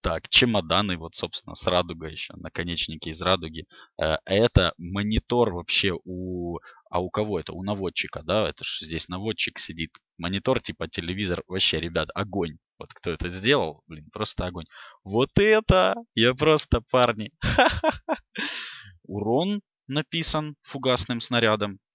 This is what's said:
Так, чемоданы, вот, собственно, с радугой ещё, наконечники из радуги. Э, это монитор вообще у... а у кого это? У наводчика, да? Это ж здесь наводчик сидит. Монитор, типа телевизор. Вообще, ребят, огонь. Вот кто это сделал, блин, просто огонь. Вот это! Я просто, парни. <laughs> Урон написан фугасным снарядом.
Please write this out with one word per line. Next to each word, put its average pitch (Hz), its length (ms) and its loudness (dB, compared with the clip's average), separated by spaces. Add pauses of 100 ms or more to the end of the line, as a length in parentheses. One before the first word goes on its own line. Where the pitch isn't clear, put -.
Так, 82 260 -2
чемоданы, 98 680 2
вот, 82 160 -12
собственно, - 420 -8
с - 100 -6
радугой 85 460 -2
ещё, - 240 -12
наконечники 85 720 -6
из 82 140 -8
радуги. 82 420 -2 (380)
Э, 78 240 2
это 98 500 4
монитор 104 800 0
вообще 87 400 0 (100)
у... 90 540 -6 (320)
а 87 100 0
у 90 80 -4
кого 104 320 -2
это? 80 140 -10
У 90 80 -8
наводчика, 95 600 -4
да? 92 260 2
Это - 160 -8
ж - 180 -6
здесь 80 260 -6
наводчик 98 500 -4
сидит. 80 340 -6 (260)
Монитор, 98 420 0
типа 82 280 -8
телевизор. 87 600 -2
Вообще, 90 320 0
ребят, 82 340 -2
огонь. 92 440 -2 (200)
Вот - 140 -14
кто - 200 -6
это 87 180 -4
сделал, 92 560 0
блин, 78 260 -16
просто 107 340 -4
огонь. 87 200 -8 (380)
Вот 110 340 0
это! 202 560 4 (200)
Я 117 200 6
просто, 151 560 4
парни. 117 400 4 (100)
<laughs> - 840 2 (800)
Урон 131 580 0 (260)
написан 151 720 -2
фугасным 127 580 0
снарядом. 107 580 2 (160)